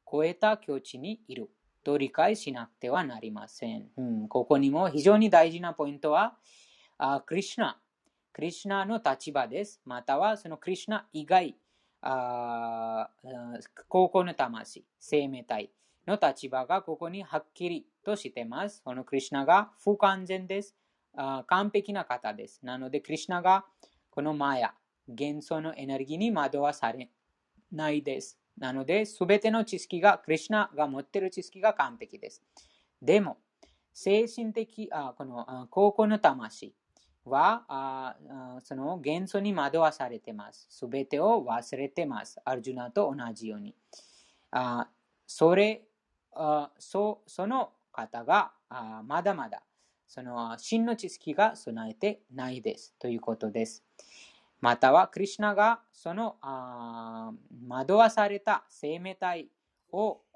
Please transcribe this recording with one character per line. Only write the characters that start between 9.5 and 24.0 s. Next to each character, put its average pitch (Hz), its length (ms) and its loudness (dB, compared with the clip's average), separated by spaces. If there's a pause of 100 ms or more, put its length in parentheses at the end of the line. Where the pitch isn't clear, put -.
す。 - 200 -16
ま 123 200 -10
た 139 140 0
は 208 180 2
そ 208 120 -12
の 160 80 -10
ク - 140 -8
リ 185 60 -2
シ - 100 -12
ュ - 60 -4
ナ 214 200 -4
以 151 140 -10
外、 175 300 4 (460)
あ、 117 1040 -4
あ、 - 0 - (800)
高 185 200 6
校 180 160 4
の 175 100 -6
魂、 117 500 -6 (160)
生 147 260 2
命 131 160 -10
体 107 280 -6 (360)
の 202 160 -2
立 143 260 2
場 131 180 -2
が 185 160 0
こ 160 140 -8
こ 165 120 -8
に 190 140 -10
は 165 160 -6
っ 151 160 -12
き 175 140 -6
り 170 180 -8 (180)
と 208 120 -2
し - 140 -10
て 120 140 -8
ま 135 240 -8
す。 - 160 -20
こ 127 100 -8
の 127 100 -8
ク - 120 -4
リ 135 40 0
シ - 100 -6
ュ - 40 -4
ナ 139 120 0
が 190 240 6 (120)
不 202 140 4
完 190 300 2
全 185 200 -6
で 196 160 -4
す。 - 140 -20 (400)
あ、 135 320 -6
完 196 240 2
璧 208 200 0
な 190 120 -4
方 110 300 -6
で 107 120 -14
す。 - 160 -20
な 127 160 -8
の 131 120 -10
で、 143 100 -4
ク - 120 -10
リ 156 60 -4
シ - 100 -12
ュ - 20 -6
ナ 175 120 -2
が 185 220 6 (460)